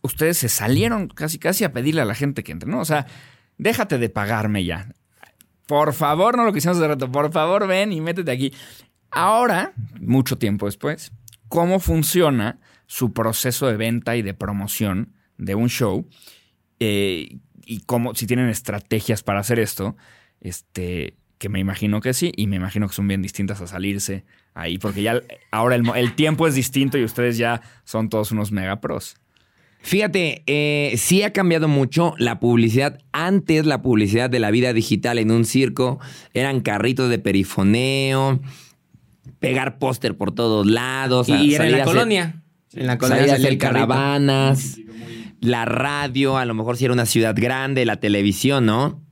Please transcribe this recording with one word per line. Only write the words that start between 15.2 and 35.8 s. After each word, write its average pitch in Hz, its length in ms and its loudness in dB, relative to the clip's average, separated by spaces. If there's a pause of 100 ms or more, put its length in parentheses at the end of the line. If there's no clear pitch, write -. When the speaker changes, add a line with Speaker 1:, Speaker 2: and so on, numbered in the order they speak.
Speaker 1:
de 98 160 -6
un 117 140 0
show? 110 400 -2 (720)
Eh, 98 580 -2 (260)
y 113 180 -12
cómo, 120 340 -4
si 110 100 -6
tienen 123 220 0
estrategias 107 720 -4
para 101 180 -2
hacer 117 200 -2
esto, 101 360 -4 (440)
este, 90 760 -10 (220)
que 101 100 -8
me 95 120 -2
imagino 104 400 -2
que 127 140 -2
sí, 170 220 -2
y 104 100 -2
me 98 100 -2
imagino 95 320 -4
que - 60 -14
son 101 140 -2
bien 98 140 -2
distintas 98 380 -6
a 87 60 -12
salirse 95 580 -6 (300)
ahí, 85 240 -6
porque 101 240 -4
ya 117 180 0 (300)
ahora 120 260 2
el 120 60 2
mo-, 117 120 0
el 123 200 0
tiempo 156 320 2
es 147 80 2
distinto 135 440 0
y 120 60 2
ustedes 120 320 -2
ya 117 240 0 (240)
son 110 240 -4
todos 107 240 -2
unos 104 200 -4
mega 95 280 -4
pros. - 360 -8 (640)
Speaker 2:
Fíjate, 185 680 -2
eh, 147 500 0
sí 180 260 4
ha 208 100 -2
cambiado 165 360 2
mucho 147 500 2
la 117 220 -2
publicidad. 117 580 2 (140)
Antes, 160 540 2
la 131 160 0
publicidad 113 480 2
de 123 100 2
la 107 100 2
vida 123 220 2
digital 117 460 0
en 110 120 2
un 117 140 4
circo 127 560 0 (320)